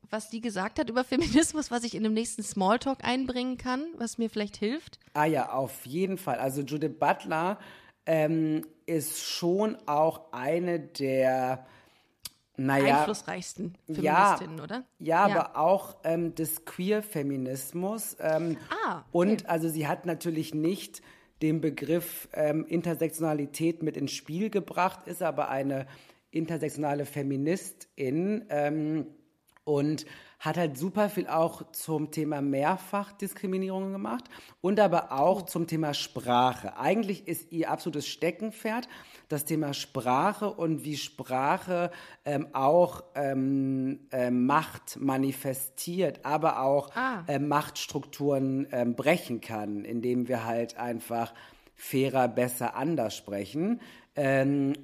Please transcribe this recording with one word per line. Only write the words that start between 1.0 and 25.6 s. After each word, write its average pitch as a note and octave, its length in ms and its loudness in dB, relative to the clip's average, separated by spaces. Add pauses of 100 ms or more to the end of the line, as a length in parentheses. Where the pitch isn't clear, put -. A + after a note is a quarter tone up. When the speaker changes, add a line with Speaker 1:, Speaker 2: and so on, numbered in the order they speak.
Speaker 1:
Feminismus, D4+ 680 2
was A#3+ 140 0
ich A3+ 100 -4
in G#3+ 80 -2
dem G#3+ 100 2
nächsten A3 300 -2
Smalltalk A3 600 2
einbringen B3+ 540 -2
kann, B3+ 300 -4 (100)
was - 220 -6
mir A3+ 100 0
vielleicht G#3 300 -4
hilft? B3 400 -4 (160)
Speaker 2:
Ah D3+ 100 4
ja, D3+ 260 2
auf C3 360 -4
jeden F3+ 320 -2
Fall. C3+ 200 -2
Also C3+ 220 0
Judith D3 400 -2
Butler, E3 580 0 (500)
ähm, D#3+ 580 2 (180)
ist D#3+ 400 -2
schon G3 520 0 (100)
auch D#3 460 2
eine E3 460 0
der, C3 880 2 (920)
naja, C#3 440 4
Speaker 1:
Einflussreichsten F3+ 760 -4 (140)
Speaker 2:
ja, D#3 480 4
Speaker 1:
Feministinnen, D#3+ 240 -8
oder? G#3 240 -10 (160)
Speaker 2:
ja, E3 280 4
Speaker 1:
Ja. F#3+ 120 4
Speaker 2:
aber - 180 -2
auch, F#3 460 4
ähm, E3+ 320 0
des - 300 -4
Queer-Feminismus, F3 1500 -4
ähm, D#3+ 380 0 (280)
Speaker 1:
Ah, F#3 120 -2
okay. - 120 -16
Speaker 2:
und F#3 380 2
also E3 200 0
sie D3+ 200 -2
hat F3 180 -2
natürlich D#3+ 480 -4
nicht E3 480 -2 (400)
den D#3 180 2
Begriff, D#3 720 -2
ähm, D#3 340 2
Intersektionalität D#3+ 1160 0
mit D#3 140 -2
ins C#3 160 -4
Spiel F#3 380 -4
gebracht, - 580 -2
ist F3 140 -6
aber D3 280 0
eine C3+ 360 -2 (440)